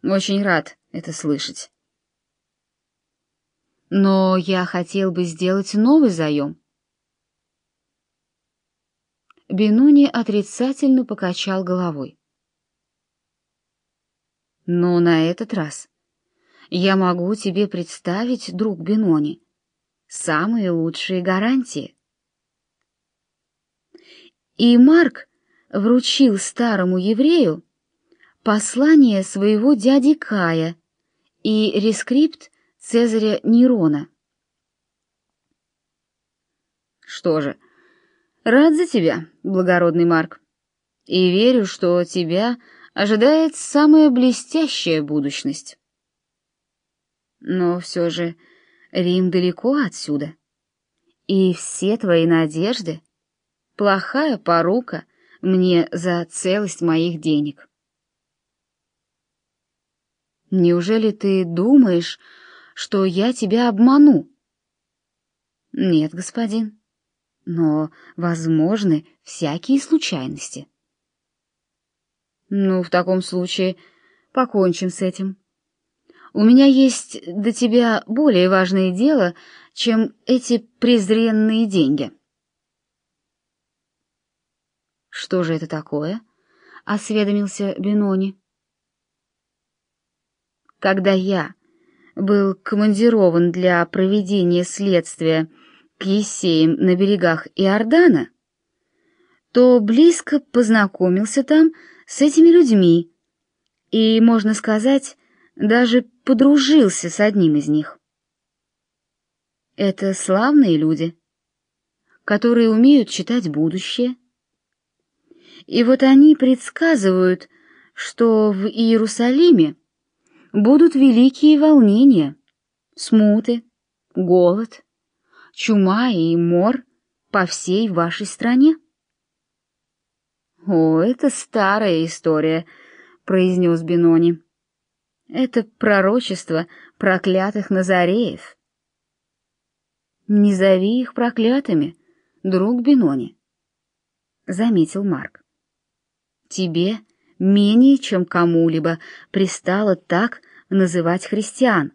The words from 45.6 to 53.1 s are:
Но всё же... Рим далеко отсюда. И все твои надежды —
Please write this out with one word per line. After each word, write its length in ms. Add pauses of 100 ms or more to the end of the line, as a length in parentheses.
Но 400
всё 300
же... 260 (560)
Рим 400
далеко 440
отсюда. 600 (880)
И 280
все 440
твои 280
надежды — 760 (760)